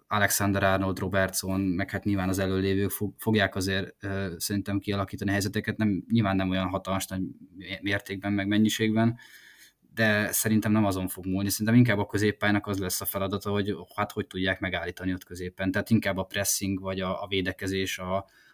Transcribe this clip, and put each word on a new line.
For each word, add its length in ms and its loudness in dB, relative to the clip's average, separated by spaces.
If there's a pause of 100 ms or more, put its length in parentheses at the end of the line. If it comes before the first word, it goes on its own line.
Alexander 540 2
Arnold, 360 2
Robertson, 640 0
meg 300 0
hát 140 -4
nyilván 240 2
az 100 2
előlévők 520 2
fog-, 260 -4
fogják 380 2
azért, 460 -2
ö, 260 -4 (100)
szerintem 420 -2
kialakítani 520 -2
helyzeteket, 460 -2
nem, 340 2
nyilván 260 4
nem 140 0
olyan 180 0
hatalmas 380 -2
nagy 140 -6 (360)
mé-, 260 -12
mértékben, 500 -2
meg 140 0
mennyiségben, 720 4 (760)
de 380 2
szerintem 400 2
nem 120 4
azon 240 0
fog 180 -10
múlni. 220 0
Szerintem 260 0
inkább 240 6
a 80 -2
középpályának 600 0
az 120 -2
lesz 220 -4
a 40 -6
feladata, 460 -4
hogy 260 0 (180)
hát 180 -4
hogy 140 -4
tudják 340 -2
megállítani 520 -4
ott 120 -6
középen. 460 -6
Tehát 200 -2
inkább 260 2
a 60 -2
pressing, 580 -2
vagy 200 -6
a, 220 -4
a 40 -8
védekezés, 720 -2
a, 280 -4 (280)